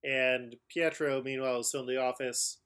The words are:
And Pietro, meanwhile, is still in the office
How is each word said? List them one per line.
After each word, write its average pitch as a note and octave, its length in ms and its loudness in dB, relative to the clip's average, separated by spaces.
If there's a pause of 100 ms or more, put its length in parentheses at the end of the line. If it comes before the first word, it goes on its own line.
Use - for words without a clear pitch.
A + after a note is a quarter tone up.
And B2+ 520 2 (140)
Pietro, D#3 520 2
meanwhile, C3 380 0
is A#2 100 0
still C#3 120 -2
in B2 60 -6
the B2+ 100 0
office B2+ 680 -2